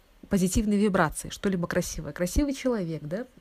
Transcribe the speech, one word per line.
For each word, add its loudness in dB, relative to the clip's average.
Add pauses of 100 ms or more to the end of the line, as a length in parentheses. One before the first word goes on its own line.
(280)
позитивные 2
вибрации, 2
что-либо -2
красивое. -4
Красивый 0
человек, -2
да, -6 (140)